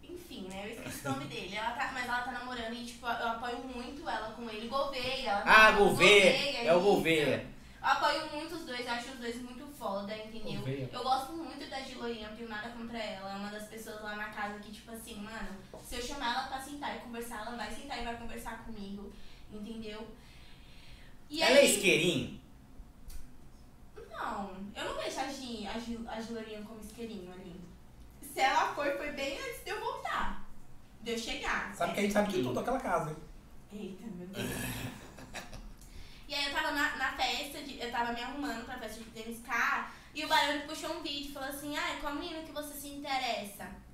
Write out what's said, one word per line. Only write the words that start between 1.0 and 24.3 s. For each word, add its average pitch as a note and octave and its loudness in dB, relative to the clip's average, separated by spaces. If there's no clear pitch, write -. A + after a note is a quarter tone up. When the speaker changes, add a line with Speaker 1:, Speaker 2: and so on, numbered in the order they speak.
Speaker 1:
o C4+ 0
nome C4+ -2
dele. G3+ -6
Ela A3+ 0
tá, B3+ -2
mas B3 -2
ela A#3+ 0
tá B3+ -4
namorando B3 -4
e, A#3+ -6
tipo, - -10
eu A#3 0
apoio A#3+ -2
muito C4 -8
ela A3 -2
com A#3 -8
ele. G#3+ -6
Gouveia, B3+ 0
ela G3+ 4
tá E3+ 6
Speaker 2:
Ah, G#3+ 12
Speaker 1:
namorando G3 10
Speaker 2:
Gouveia. F#3 12
Speaker 1:
Gouveia, - 0
Speaker 2:
É D#3+ 10
o F3+ 10
Speaker 1:
isso. F#3 6
Speaker 2:
Gouveia. D#3 6
Speaker 1:
Eu - 2
apoio D4+ 4
muito D#4+ -6
os C#4+ -8
dois, B3 -4
acho A#3+ -4
os B3 -10
dois A#3+ -4
muito A#3+ -10
foda, G3+ -4
entendeu? A3 -6
Speaker 3:
Gouveia. - -4
Speaker 1:
Eu B3 -6
gosto C4 2
muito C#4+ -8
da C4+ -6
Gi B3 -10
Loirinha, A#3 -6
não A3 -10
tenho A#3 -10
nada G#3+ -6
contra A#3 -8
ela. G3 -6
É - -6
uma G3+ -6
das G#3 -8
pessoas G#3+ -10
lá G#3+ -6
na G#3+ -4
casa G#3 -4
que, G#3 -14
tipo A#3 -14
assim, A3+ -10
mano, G#3 -6
se - -8
eu A#3+ -2
chamar B3 -2
ela B3+ 0
pra C4+ -4
sentar C#4+ -6
e A#3 -6
conversar, A#3 -8
ela A#3+ -6
vai G#3+ -4
sentar A#3 -6
e A#3+ -2
vai A#3 -2
conversar A#3 -8
comigo, G3+ -8
entendeu? G#3+ -8
E D4+ 0
Speaker 2:
Ela C4 10
é - 12
Speaker 1:
aí A#3 10
Speaker 2:
isqueirinho? D#3+ 4
Speaker 1:
Não, G3+ -4